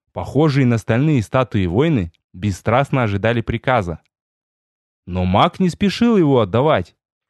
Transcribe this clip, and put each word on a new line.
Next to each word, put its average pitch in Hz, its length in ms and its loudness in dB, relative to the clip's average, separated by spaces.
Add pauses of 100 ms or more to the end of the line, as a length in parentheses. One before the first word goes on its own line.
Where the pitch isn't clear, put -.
(120)
Похожие 135 540 0
на 117 120 0
стальные 131 440 0
статуи 110 440 -2
воины 107 460 0 (200)
бесстрастно 110 720 -2
ожидали 110 360 -2
приказа. 110 600 -4 (1040)
Но 90 180 -4
маг 107 340 2
не 185 100 2
спешил 208 480 0
его 139 240 4
отдавать. 110 560 0 (340)